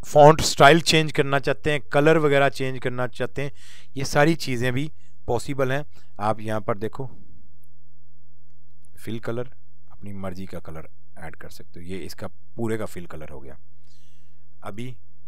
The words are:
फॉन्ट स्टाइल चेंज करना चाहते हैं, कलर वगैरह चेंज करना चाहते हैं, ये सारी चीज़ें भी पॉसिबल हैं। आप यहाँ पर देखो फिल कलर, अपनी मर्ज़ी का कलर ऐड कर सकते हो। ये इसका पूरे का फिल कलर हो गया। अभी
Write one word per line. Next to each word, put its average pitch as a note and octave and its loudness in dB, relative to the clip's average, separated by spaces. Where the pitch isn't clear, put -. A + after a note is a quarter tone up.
फॉन्ट D3 10
स्टाइल D#3 8
चेंज D#3 2
करना C#3 0
चाहते D3 -2
हैं, D3 -2
कलर D3+ 6
वगैरह C#3 4
चेंज C3 -4
करना B2 -2
चाहते - -4
हैं, C#3+ -2
ये C3+ -2
सारी D#3 4
चीज़ें B2+ 0
भी C#3+ 0
पॉसिबल C3 0
हैं। D3 0
आप G#2 0
यहाँ G#2+ -2
पर G#2+ -2
देखो A2 -2
फिल A2+ -4
कलर, A#2+ -2
अपनी G2+ -4
मर्ज़ी F#2+ -4
का F#2+ -4
कलर D#2+ -4
ऐड D#3 -6
कर D#3 -6
सकते - -6
हो। F2 -4
ये F#2 -4
इसका F2+ -4
पूरे A2 -2
का G#2 -2
फिल F2+ -4
कलर D2+ -4
हो D2+ -6
गया। C2+ -6
अभी A#2 -4